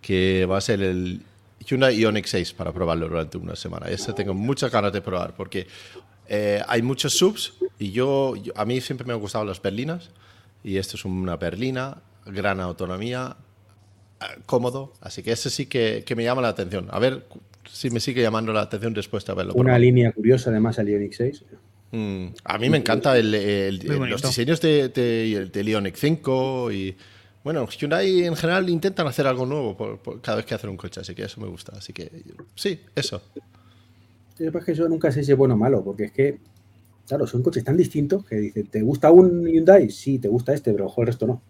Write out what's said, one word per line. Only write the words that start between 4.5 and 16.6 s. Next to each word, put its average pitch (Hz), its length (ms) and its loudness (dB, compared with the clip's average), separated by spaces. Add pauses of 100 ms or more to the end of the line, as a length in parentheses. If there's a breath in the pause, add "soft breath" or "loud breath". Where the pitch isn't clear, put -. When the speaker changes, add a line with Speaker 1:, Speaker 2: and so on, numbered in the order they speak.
Speaker 1:
ganas 101 220 2
de 101 80 -4
probar, 87 340 -4
porque, 92 320 -8 (640 loud breath)
eh, 104 400 0
hay 120 120 2
muchos 127 380 -2
subs 208 360 0 (260)
y 101 100 -6
yo, 131 460 0
yo, 107 180 -10
a 107 100 -4
mí 123 160 -2
siempre 123 280 -10
me 123 40 -6
han 117 60 -4
gustado 107 260 -6
las 98 160 -8
berlinas 131 500 -6 (520 soft breath)
y 98 140 -6
esto 95 200 -4
es - 80 -12
una 92 320 -4
berlina, 127 640 -6 (260)
gran 98 340 -4
autonomía, 98 760 -8 (840)
eh, - 40 -12 (220)
cómodo, 127 540 -2
así - 240 -14
que 113 80 -2
ese 117 180 -4
sí 135 160 -6
que, 110 400 -2
que 123 80 -4
me 113 80 -4
llama 123 200 0
la 117 60 2
atención. 95 440 -4